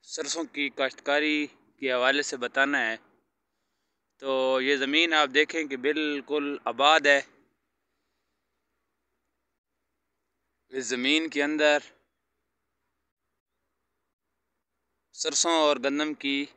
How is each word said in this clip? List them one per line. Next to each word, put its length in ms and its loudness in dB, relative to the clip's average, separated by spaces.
सरसों 400 -8
की 240 -6
काश्तकारी 720 -2
के 100 -4
हवाले 320 2
से 140 -8
बताना 420 0
है। 160 -2
तो 400 0
ये 160 2
ज़मीन 360 0
आप 160 2
देखें 380 0
कि 120 -8
बिल्कुल 880 -4
आबाद 400 4
है। 120 6
इस 140 -6
ज़मीन 440 0
के 120 -4
अंदर 420 2
सरसों 440 0
और 220 4
गंदम 340 -2
की 220 -4